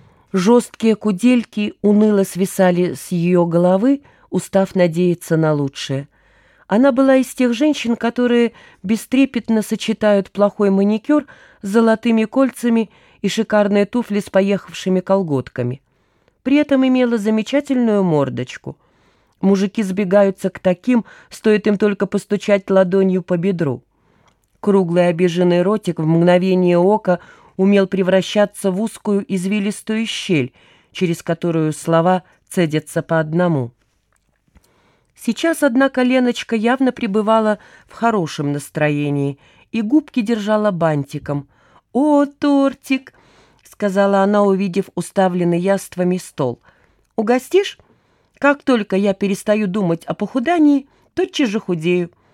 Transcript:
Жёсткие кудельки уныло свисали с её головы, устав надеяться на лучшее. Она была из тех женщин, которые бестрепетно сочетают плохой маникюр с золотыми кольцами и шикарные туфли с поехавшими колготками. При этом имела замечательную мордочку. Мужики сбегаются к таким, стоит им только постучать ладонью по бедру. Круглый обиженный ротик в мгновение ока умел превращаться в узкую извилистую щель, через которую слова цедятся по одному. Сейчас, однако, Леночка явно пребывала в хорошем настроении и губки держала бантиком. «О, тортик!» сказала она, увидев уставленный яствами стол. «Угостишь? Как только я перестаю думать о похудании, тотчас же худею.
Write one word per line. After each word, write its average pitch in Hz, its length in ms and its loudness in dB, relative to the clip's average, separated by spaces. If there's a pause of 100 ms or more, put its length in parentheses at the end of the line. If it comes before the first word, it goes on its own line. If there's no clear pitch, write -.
(340)
Жёсткие 220 600 2
кудельки 214 840 -2
уныло 208 420 4
свисали 180 680 0
с - 180 -12
её 175 340 2
головы, 185 560 2 (280)
устав 190 460 -2
надеяться 175 640 0
на 156 160 2
лучшее. 143 560 -6 (580)
Она 254 240 2
была 269 240 2
из 262 180 0
тех 247 200 0
женщин, 240 420 -2
которые 233 560 0 (320)
бестрепетно 226 760 0
сочетают 208 680 -2
плохой 202 380 0
маникюр 214 560 0 (360)
с 196 80 -10
золотыми 226 560 2
кольцами 240 640 -2 (320)
и 196 80 -2
шикарные 208 560 0
туфли 208 340 -4
с - 100 -10
поехавшими 190 720 0
колготками. 139 840 -4 (600)
При 277 140 2
этом 285 280 2
имела 254 320 2
замечательную 220 840 0
мордочку. 135 760 -4 (600)
Мужики 196 420 0
сбегаются 196 680 0
к - 100 -12
таким, 214 460 0 (240)
стоит 214 380 0
им 208 100 0
только 202 280 0
постучать 202 640 -2
ладонью 190 540 2
по 180 140 -2
бедру. 165 440 -2 (800)
Круглый 180 480 2
обиженный 175 540 2
ротик 180 380 -2
в 160 60 -2
мгновение 175 720 2
ока 185 420 2 (380)
умел 196 300 4
превращаться 190 840 0
в 185 100 -4
узкую 208 460 -4
извилистую 202 760 -4
щель, 180 480 -4 (380)
через 170 300 -4
которую 165 520 -2
слова 170 500 0 (240)
цедятся 156 540 -4
по 165 180 -2
одному. 156 520 -2 (1400)
Сейчас, 320 480 -4
однако, 269 400 2
Леночка 247 520 0
явно 247 360 0
пребывала 214 640 0 (300)
в - 60 -20
хорошем 165 600 -2
настроении 143 840 -4 (320)
и 226 100 -2
губки 254 400 0
держала 214 500 0
бантиком. 147 800 -4 (420)
«О, 285 340 2
тортик!» 277 880 -2 (500)
сказала 196 560 0
она, 208 240 2
увидев 190 420 0 (100)
уставленный 175 640 0
яствами 185 580 -2
стол. 127 440 -8 (540)
«Угостишь? 247 640 0 (580)
Как 285 240 0
только 220 340 0
я 196 200 0
перестаю 208 500 -2
думать 180 400 -2
о 180 80 -6
похудании, 285 720 0 (280)
тотчас 302 340 -2
же 208 100 -4
худею. 175 520 -2 (220)